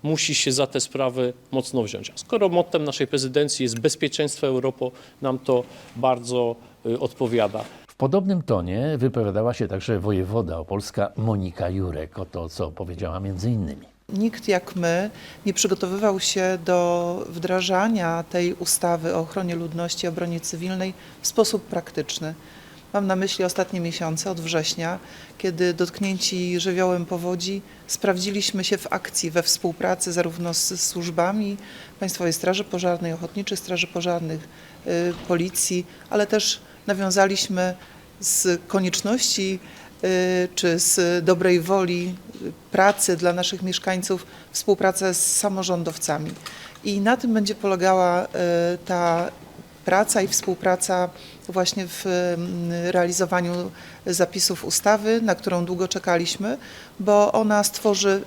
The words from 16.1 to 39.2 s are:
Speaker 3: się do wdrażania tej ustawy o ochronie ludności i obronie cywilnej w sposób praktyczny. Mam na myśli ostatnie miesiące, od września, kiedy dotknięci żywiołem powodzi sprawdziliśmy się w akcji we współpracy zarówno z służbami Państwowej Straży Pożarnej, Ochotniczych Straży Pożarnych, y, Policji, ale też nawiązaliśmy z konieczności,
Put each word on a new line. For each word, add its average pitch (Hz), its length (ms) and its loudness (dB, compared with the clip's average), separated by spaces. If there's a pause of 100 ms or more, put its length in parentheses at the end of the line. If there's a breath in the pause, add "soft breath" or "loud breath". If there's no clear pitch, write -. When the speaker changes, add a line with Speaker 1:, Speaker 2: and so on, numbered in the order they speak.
Speaker 3:
się 185 440 0
do 175 640 2
wdrażania 180 1000 0
tej 175 240 0
ustawy 170 600 0
o 180 40 2
ochronie 170 380 -2
ludności 170 500 -4
i - 20 0
obronie 170 320 -4
cywilnej 185 540 -6 (280 loud breath)
w - 40 -4
sposób 220 360 2
praktyczny. - 720 -6 (580 loud breath)
Mam 202 140 0
na 190 100 2
myśli 190 280 0
ostatnie 180 360 -2
miesiące, 170 500 -2
od 170 100 -4
września, 165 580 -2 (400 loud breath)
kiedy 180 360 0
dotknięci 180 880 -2
żywiołem 180 460 2
powodzi 180 560 -4 (240 loud breath)
sprawdziliśmy 196 800 0
się 196 140 0
w - 140 -6
akcji - 380 -4
we 170 120 2
współpracy 185 720 0
zarówno 170 420 -2
z - 260 -2
służbami 180 760 0 (440 loud breath)
Państwowej 180 320 -2
Straży 190 320 0
Pożarnej, 175 480 -2
Ochotniczych 185 460 -6
Straży 175 280 -2
Pożarnych, 170 600 -4 (380 loud breath)
y, 175 260 0 (160)
Policji, 180 580 0 (240 loud breath)
ale 208 160 2
też 214 340 0 (260 loud breath)
nawiązaliśmy 190 880 2 (460 loud breath)
z 175 480 0
konieczności, 190 880 0 (460 loud breath)